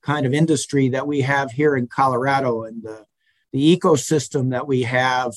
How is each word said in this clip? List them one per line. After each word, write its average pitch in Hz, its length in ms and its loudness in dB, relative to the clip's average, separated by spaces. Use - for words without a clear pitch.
kind 143 240 -2
of 127 80 0
industry 147 540 2
that 131 200 -2
we 147 140 -2
have 135 300 0
here 143 240 2
in 123 120 -2
Colorado 131 760 0
and 113 200 -14
the, 110 220 -14
the 151 260 4
ecosystem 147 760 0
that 127 140 -4
we 131 180 0
have 127 540 0